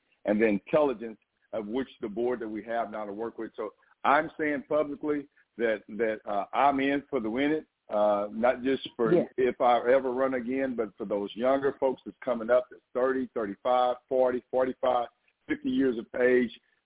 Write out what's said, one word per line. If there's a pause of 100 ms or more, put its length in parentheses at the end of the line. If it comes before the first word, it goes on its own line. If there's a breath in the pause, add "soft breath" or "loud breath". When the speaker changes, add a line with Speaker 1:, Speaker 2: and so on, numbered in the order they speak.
(240)
Speaker 1:
and
the
intelligence (340)
of
which (120)
the
board
that
we
have
now
to
work
with.
So (300 soft breath)
I'm
saying
publicly (320 soft breath)
that,
that,
uh,
I'm
in
for
the
winning, (260)
uh,
not
just
for
Speaker 2:
Yes.
Speaker 1:
if
I
ever
run
again,
but
for
those
younger
folks
that's
coming
up
that's (140)
thirty,
thirty-five, (120)
forty,
forty-five, (380)
fifty
years
of (120)
age (280)